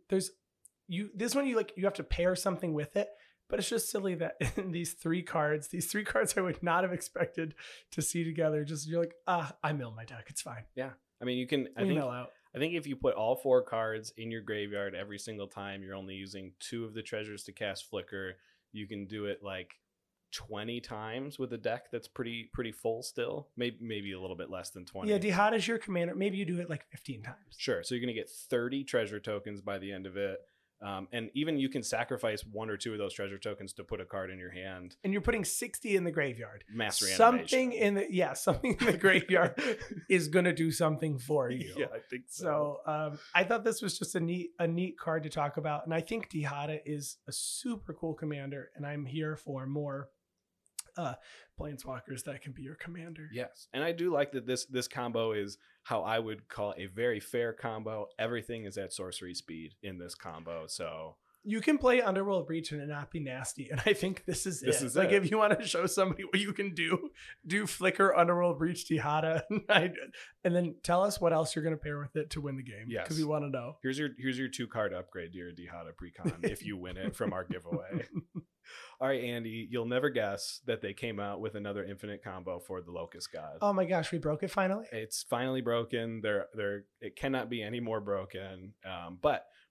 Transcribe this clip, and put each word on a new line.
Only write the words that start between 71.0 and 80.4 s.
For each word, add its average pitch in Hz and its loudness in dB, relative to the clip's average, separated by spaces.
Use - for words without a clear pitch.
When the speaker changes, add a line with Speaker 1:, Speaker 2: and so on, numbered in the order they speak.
Speaker 1:
us 202 0
what 170 6
else 156 2
you're 156 0
gonna 160 0
pair 147 -6
with 143 -6
it 156 -2
to 156 -6
win 135 -4
the 135 -8
game. 120 -12
Speaker 2:
Yes. 113 -2
Speaker 1:
'Cause 156 -2
we 160 4
wanna 147 0
know. 127 -4
Speaker 2:
Here's 131 0
your, 147 0
here's 127 -2
your 131 0
two 127 -4
card 104 0
upgrade 90 -8
to 95 -10
your 87 -8
Dihada 85 -12
Precon 87 -4
if 120 0
you 101 -2
win 90 -6
it 98 -4
from 101 0
our 92 -2
giveaway. 165 -4
Speaker 1:
<laughs> - -8
Speaker 2:
All 131 2
right, 131 2
Andy, 113 -4
you'll 117 0
never 127 4
guess 104 -2